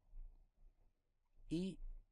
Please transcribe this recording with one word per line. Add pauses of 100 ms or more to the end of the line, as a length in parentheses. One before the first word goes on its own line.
(1500)
Y (320)